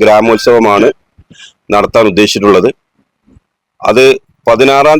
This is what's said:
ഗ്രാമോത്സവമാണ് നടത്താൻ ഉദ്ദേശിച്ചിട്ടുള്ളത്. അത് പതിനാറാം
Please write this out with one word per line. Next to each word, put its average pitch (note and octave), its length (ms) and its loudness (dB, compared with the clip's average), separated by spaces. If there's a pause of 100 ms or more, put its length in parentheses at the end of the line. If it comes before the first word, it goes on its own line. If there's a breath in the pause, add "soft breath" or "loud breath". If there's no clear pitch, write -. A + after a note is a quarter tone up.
ഗ്രാമോത്സവമാണ് A2 880 0 (880 loud breath)
നടത്താൻ G#2 360 0
ഉദ്ദേശിച്ചിട്ടുള്ളത്. G2 580 0 (1120)
അത് A2 240 0 (440)
പതിനാറാം C#3 520 0